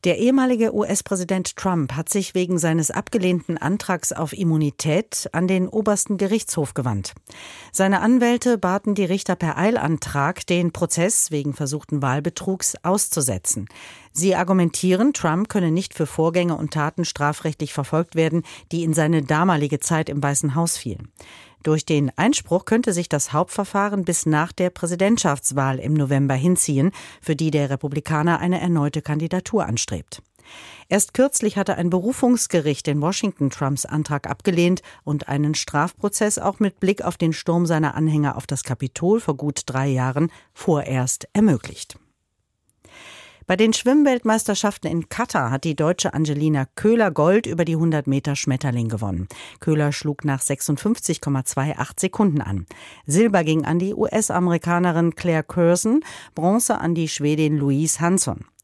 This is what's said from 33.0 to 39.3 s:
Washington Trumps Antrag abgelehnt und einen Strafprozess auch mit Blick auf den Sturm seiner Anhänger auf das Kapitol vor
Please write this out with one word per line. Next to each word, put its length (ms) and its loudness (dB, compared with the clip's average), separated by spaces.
Washington 480 0
Trumps 360 -2
Antrag 440 -4
abgelehnt 520 2
und 240 -4
einen 280 0
Strafprozess 840 -2
auch 220 -4
mit 200 0
Blick 220 0
auf 160 -4
den 160 0
Sturm 320 0
seiner 300 0
Anhänger 420 0
auf 100 -12
das 160 -4
Kapitol 560 0
vor 160 -2